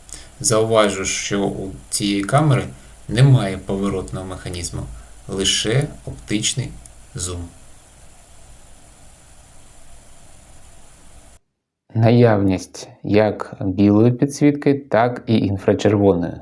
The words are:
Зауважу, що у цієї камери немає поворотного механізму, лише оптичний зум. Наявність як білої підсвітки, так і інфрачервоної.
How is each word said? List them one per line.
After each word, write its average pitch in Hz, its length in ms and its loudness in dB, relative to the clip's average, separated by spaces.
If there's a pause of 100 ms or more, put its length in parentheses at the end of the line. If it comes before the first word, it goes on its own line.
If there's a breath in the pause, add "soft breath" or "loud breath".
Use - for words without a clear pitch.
(400 loud breath)
Зауважу, 107 640 2
що 98 400 -4
у 196 240 -4 (220)
цієї 101 320 -2
камери 135 400 2 (460 loud breath)
немає 107 500 4
поворотного 95 680 -6
механізму, 87 560 -10 (460 loud breath)
лише 107 600 -2 (180)
оптичний - 680 -6 (420)
зум. 87 260 -10 (4000)
Наявність 113 920 2 (140)
як 101 580 0
білої 104 520 4
підсвітки, 143 600 2
так 123 520 -2
і 113 120 2
інфрачервоної. 98 1040 0